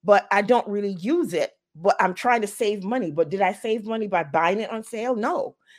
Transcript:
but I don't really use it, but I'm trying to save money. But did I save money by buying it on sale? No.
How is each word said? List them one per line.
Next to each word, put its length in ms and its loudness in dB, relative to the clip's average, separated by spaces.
but 280 6
I 100 4
don't 260 2
really 260 -2
use 400 -2
it, 180 -2
but 240 4
I'm 160 2
trying 260 2
to 60 -4
save 360 -4
money. 280 -2
But 180 0
did 120 -2
I 120 2
save 320 -4
money 220 -4
by 160 0
buying 360 2
it 120 -6
on 120 -8
sale? 320 -4
No. 400 -4